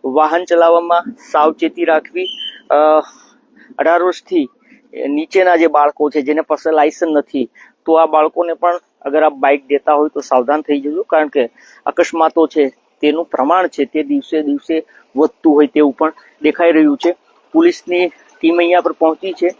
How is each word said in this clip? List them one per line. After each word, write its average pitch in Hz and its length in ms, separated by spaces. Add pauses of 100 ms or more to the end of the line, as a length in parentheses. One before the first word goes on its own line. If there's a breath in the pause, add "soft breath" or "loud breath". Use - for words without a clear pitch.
વાહન 156 400
ચલાવવામાં 170 580 (280)
સાવચેતી 160 540
રાખવી. 160 420 (420 loud breath)
અ, 135 60 (1040 loud breath)
અઢાર 170 240
વર્ષથી 170 460 (580 soft breath)
નીચેના 170 480
જે 165 120
બાળકો 147 420
છે 151 120
જેને 151 200
પાસે 156 300
લાયસન્સ 156 460
નથી, 139 320 (360 soft breath)
તો 160 80
આ 160 120
બાળકોને 156 480
પણ 175 260 (220)
અગર 147 220
આપ 151 100
બાઇક 139 340
દેતા 143 260
હોય 151 160
તો 147 100
સાવધાન 135 420
થઈ 147 180
જજો, 151 240
કારણ 156 240
કે 127 220 (360 soft breath)
અકસ્માતો 160 600
છે 139 260 (280)
તેનું 151 240
પ્રમાણ 170 420
છે 143 180
તે 156 180
દિવસે 143 380
દિવસે 147 440 (300 soft breath)
વધતું 151 380
હોય 147 140
તેવું 147 260
પણ 160 200 (280 soft breath)
દેખાઈ 165 300
રહ્યું 151 260
છે. 175 140 (420)
પોલીસની 175 540
ટીમ - 500
અહીંયા 175 240
પર 170 100
પહોંચી 160 420
છે. 180 260